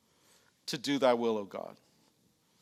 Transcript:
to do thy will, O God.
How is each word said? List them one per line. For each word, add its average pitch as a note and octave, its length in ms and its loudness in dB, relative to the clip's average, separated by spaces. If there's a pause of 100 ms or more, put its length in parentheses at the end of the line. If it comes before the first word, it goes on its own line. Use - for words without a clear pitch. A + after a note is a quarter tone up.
(680)
to D#3+ 100 -4
do C3+ 220 -2
thy B2 160 6
will, A#2 220 0
O G2+ 60 -6
God. - 320 -12 (880)